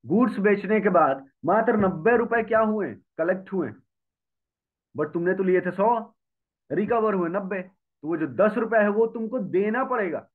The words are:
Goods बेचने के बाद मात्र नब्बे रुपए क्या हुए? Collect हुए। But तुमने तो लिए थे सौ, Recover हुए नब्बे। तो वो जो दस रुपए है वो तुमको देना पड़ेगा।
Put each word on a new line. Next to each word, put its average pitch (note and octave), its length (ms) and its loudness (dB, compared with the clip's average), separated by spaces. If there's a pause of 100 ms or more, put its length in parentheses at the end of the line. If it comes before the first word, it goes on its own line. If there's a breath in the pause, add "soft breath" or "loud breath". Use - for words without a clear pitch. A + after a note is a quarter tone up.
Goods G#3 340 0
बेचने G3+ 420 2
के G3 80 0
बाद D3+ 360 2 (200)
मात्र A3 320 2
नब्बे F#3+ 400 2
रुपए A3+ 260 0
क्या A3 180 0
हुए? G#3+ 340 -2 (240)
Collect F#3 340 -4
हुए। E3+ 160 -4 (1300)
But D3+ 180 -4
तुमने F3 220 0
तो G3 80 -2
लिए F#3 180 4
थे F3+ 100 -4
सौ, A3 440 0 (560)
Recover G#3+ 440 0
हुए F3 140 0
नब्बे। F#3+ 340 -4
तो - 460 -16
वो E3 80 -2
जो D#3 100 -2 (100)
दस G#3 200 4
रुपए A3 220 0
है G#3 100 4
वो A3 180 2
तुमको A3+ 320 -6
देना G#3 460 0
पड़ेगा। G#3 500 -4